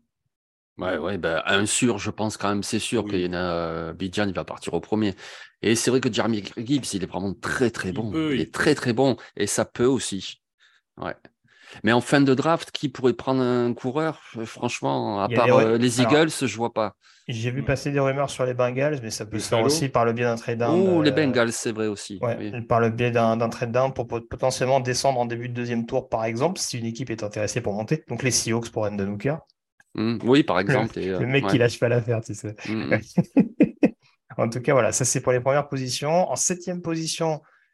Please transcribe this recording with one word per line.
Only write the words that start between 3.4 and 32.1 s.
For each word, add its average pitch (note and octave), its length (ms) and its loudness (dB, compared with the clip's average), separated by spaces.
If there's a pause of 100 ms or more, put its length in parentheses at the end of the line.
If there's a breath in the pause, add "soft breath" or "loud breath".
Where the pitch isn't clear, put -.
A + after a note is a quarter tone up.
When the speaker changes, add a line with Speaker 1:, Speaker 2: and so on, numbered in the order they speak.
Speaker 1:
euh, E2 400 -4
Bijan, F#2+ 360 -4
il F#2 60 -4
va D#2 100 -4
partir - 300 -8
au E2+ 60 -2
premier. G#2+ 340 -2 (460 loud breath)
Et G#2+ 140 2
c'est A2+ 160 0
vrai B2+ 100 2
que B2 120 0
Jeremy G#2+ 320 -2 (120)
Gibbs, A#2+ 380 -2
il F#2 80 -4
est F#2 40 -4
vraiment F2+ 280 -6
très, - 360 0
très - 180 -6
Speaker 2:
Il F2+ 80 -4
Speaker 1:
bon. A2 160 -4
Speaker 2:
peut, D#3 200 -2
Speaker 1:
Il C3 40 0
Speaker 2:
il A2+ 60 0
Speaker 1:
est - 20 -4
Speaker 2:
peut. - 80 -10
Speaker 1:
très, D3+ 240 2
très B2 160 -2
bon. B2+ 240 2 (200 loud breath)
Et - 120 -2
ça - 160 0
peut - 220 0
aussi. G#2+ 540 -2 (560 soft breath)
Ouais. F2+ 200 -8 (680 loud breath)
Mais G#2+ 100 4
en A#2+ 80 6
fin C#3+ 200 4
de C3+ 120 6
draft, C#3 380 2
qui - 180 -6
pourrait B2+ 240 2
prendre C3 300 0
un B2 320 2
coureur ? D3 460 -4 (160)
Euh, A2+ 100 -6
franchement, A#2+ 760 -4
à G2 60 2
Speaker 3:
Il A#2+ 40 -4
y - 20 0
a - 20 0
Speaker 1:
part, A#2+ 100 4
Speaker 3:
des B2 60 6
re-, A#2 140 6
Speaker 1:
euh, A#2 120 2
les B2 220 2
Speaker 3:
alors, B2+ 120 4
Speaker 1:
Eagles, D#3 180 6
je A#2 260 -4
vois A#2 160 -2
pas. G#2+ 220 -2 (320 soft breath)
Speaker 3:
j'ai A#2+ 240 -4
vu B2+ 100 -4
Speaker 2:
Ouais. A2 60 -8
Speaker 3:
passer C#3+ 240 -2
des C#3+ 100 0
rumeurs C3+ 300 0
sur C3 160 -2
les B2 80 -2
Bengals, B2+ 480 0
mais A2 80 -10
ça G#2+ 160 -8
peut G#2+ 140 -6
se - 80 -6
faire A#2+ 100 2
Speaker 2:
Buffalo. A2+ 80 4
Speaker 3:
aussi C#3+ 240 0
par A#2+ 160 4
le A#2 80 4
biais A#2+ 100 0
d'un A#2 120 2
trade A#2 240 -4
down, A#2+ 200 4
Speaker 1:
Ouh, F3+ 220 4
les D3+ 80 4
Speaker 3:
euh, C#3 40 0
Speaker 1:
Bengals, B2 380 4
c'est A#2 200 -4
vrai A2 160 -2
aussi. G2+ 340 -8
Speaker 3:
ouais, G#2+ 320 -4
Speaker 1:
Oui. B2 80 -6
Speaker 3:
par A#2 180 2
le A#2 100 4
biais A#2+ 200 0
d'un, A2+ 260 4
d'un A#2 140 0
trade A#2+ 220 -4
down C3 200 2
pour B2 140 -6
pot-, A#2 200 -6
potentiellement C3 540 0
descendre B2+ 400 0
en A#2+ 60 0
début A#2+ 220 -6
de B2 60 -8
deuxième A#2+ 320 -2
tour, B2+ 220 -2
par A2+ 160 -2
exemple, A#2+ 360 0
si - 180 -6
une A2+ 80 -4
équipe A#2 240 -6
est A2+ 140 -6
intéressée G#2 360 -4
pour G#2+ 140 -2
monter. A2 340 -2
Donc A#2+ 140 -6
les C3+ 80 2
Seahawks A#2 400 0
pour A2 140 -2
Hendon G2+ 280 -2
Hooker. C3+ 240 -2 (580)
Speaker 1:
Hmm, A2 280 0
oui, C3+ 220 6
par F2 120 2
Speaker 3:
Le, F#2 60 4
Speaker 1:
exemple, A2 360 0
et, F2+ 120 -2
euh, F#2 80 -2
Speaker 3:
le F2+ 80 0
mec C3+ 180 2
Speaker 1:
ouais. G2 60 2
Speaker 3:
qui A2+ 80 6
lâche A#2 220 2
pas B2 80 2
l'affaire, A#2 340 0